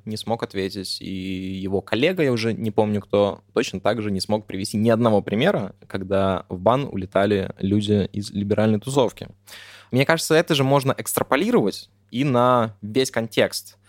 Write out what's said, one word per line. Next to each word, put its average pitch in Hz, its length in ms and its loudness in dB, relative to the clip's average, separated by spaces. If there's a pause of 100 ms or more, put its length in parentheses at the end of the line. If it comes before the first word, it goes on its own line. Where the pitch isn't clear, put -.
не 110 120 -8
смог 113 240 -6
ответить. 98 600 -6
И - 100 -10
его 95 680 -6
коллега, 160 420 0
я 135 80 2
уже 113 220 -2
не 104 180 -4
помню 104 300 0
кто, 101 400 0 (120)
точно 104 280 -2
так 110 200 0
же 107 80 -4
не 95 120 -2
смог 107 260 -4
привести 98 300 -6
ни 110 120 2
одного 110 320 4
примера, 123 540 -2 (120)
когда 95 640 -2
в 92 100 -8
бан 120 300 2
улетали 98 680 0
люди 104 540 2
из 104 180 -8
либеральной 104 480 0
тусовки. 127 480 0 (640)
Мне 131 140 2
кажется, 160 280 2
это 160 220 4
же 139 80 2
можно 135 340 2
экстраполировать 151 920 0 (200)
и 123 140 -2
на 123 580 2
весь 117 300 -2
контекст. - 640 -2 (120)